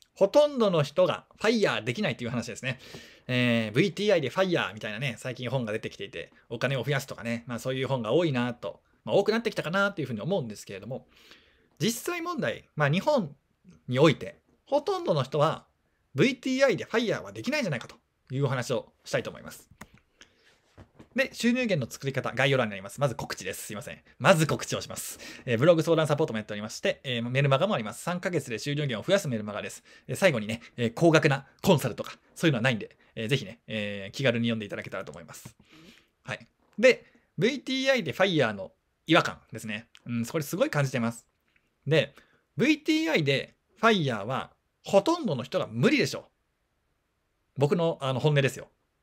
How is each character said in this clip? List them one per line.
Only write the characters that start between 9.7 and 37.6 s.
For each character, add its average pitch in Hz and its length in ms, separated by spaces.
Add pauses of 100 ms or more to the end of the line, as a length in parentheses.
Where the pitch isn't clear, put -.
な 196 220
と 165 80
い 139 40
う 113 40
ふ - 20
う 117 40
に 101 60
思 170 200
う - 20
ん 117 60
で 104 80
す - 100
け 104 60
れ 95 80
ど 101 80
も、 123 180 (720)
実 226 340
際 349 80
問 330 200
題、 113 340
ま 151 120
あ - 20
日 156 100
本 220 380 (500)
に 127 140
お 160 100
い - 60
て、 - 240 (260)
ほ 285 140
と 381 180
ん 349 60
ど 214 100
の 139 80
人 151 160
は 147 260 (520)
ブ 165 100
イ 269 80
テ - 160
ィ 254 80
ー 277 80
ア 262 40
イ 180 60
で 110 100
フ - 100
ァ - 20
イ 233 80
ヤ 113 140
ー - 20
は 98 80
で 104 120
き 247 100
な 302 60
い - 20
ん - 20
じ 202 60
ゃ - 20
な 131 60
い 110 40
か - 60
と - 80 (380)
い 131 80
う 139 60
お - 20
話 127 240
を - 200 (120)
し - 80
た 139 60
い 113 40
と 104 80
思 71 80
い - 40
ま 71 100
す。 - 180 (1400)
で、 262 200
収 - 140
入 247 160
源 196 140
の 123 140
作 - 140
り 123 80
方、 123 180
概 139 180
要 131 60
欄 120 120
に 104 40
あ 98 40
り 95 40
ま 98 80
す。 - 100
ま 143 80
ず 117 80
告 - 220
知 98 80
で 92 80
す。 - 140
す - 80
い - 20
ま - 60
せ 85 100
ん。 78 60 (200)
ま 147 160
ず 156 120
告 135 200
知 - 100
を 95 40
し - 80
ま - 80
す。 - 220 (260)
え 120 120
ー、 - 20
ブ 131 80
ロ 175 100
グ 160 60
相 165 120
談 156 120
サ 143 100
ポ 156 80
ー - 20
ト - 60
も 110 60
や 107 40
っ - 40
て 110 80
お - 20
り 104 60
ま 107 80
し - 100
て、 - 240
え 123 140
ー、 117 100
メ 131 140
ル 143 80
マ 135 80
ガ 180 80
も 214 80
あ 147 40
り 113 60
ま 101 80
す。 - 100
三 175 160
ヶ 180 120
月 156 180
で 113 100
収 143 140
入 147 140
源 117 120
を 101 80
増 - 60
や 196 60
す 160 100
メ 120 80
ル 104 80
マ 104 80
ガ 101 80
で 98 80
す。 - 160 (240)
え 135 60
ー、 - 20
最 190 160
後 117 80
に 104 60
ね、 113 160 (160)
え 120 80
ー、 113 80
高 165 160
額 156 180
な 139 160 (160)
コ 185 140
ン 139 40
サ 120 120
ル - 60
と - 60
か、 - 120 (200)
そ - 120
う - 20
い - 20
う - 20
の 123 40
は 107 60
な 131 80
い 117 60
ん - 20
で、 - 180 (180)
え 113 120
ー、 - 20
ぜ 135 80
ひ - 80
ね、 - 220
え 101 440
ー、 - 60
気 139 80
軽 120 140
に 117 100
読 117 80
ん - 20
で 104 60
い 98 60
た - 60
だ 107 60
け - 60
た - 80
ら 95 80
と - 80
思 87 80
い 78 60
ま - 80
す。 - 200 (680)
は 127 100
い。 - 160 (300)
で、 247 260 (320)
ブ 175 100
イ 269 140